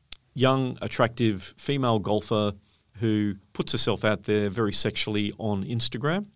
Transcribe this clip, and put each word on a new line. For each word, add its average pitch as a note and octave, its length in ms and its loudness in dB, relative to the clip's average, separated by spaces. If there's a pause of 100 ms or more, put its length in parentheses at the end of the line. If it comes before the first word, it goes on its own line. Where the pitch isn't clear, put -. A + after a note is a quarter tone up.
(320)
young, C3 480 2
attractive A2 800 0
female B2+ 400 0
golfer G#2 540 0 (480)
who G#2+ 340 2 (200)
puts - 180 -4
herself G#2+ 320 0
out G#2+ 200 2
there G#2 260 2
very G#2 220 0
sexually G#2 680 0
on G#2 260 -2
Instagram. C#3+ 720 -2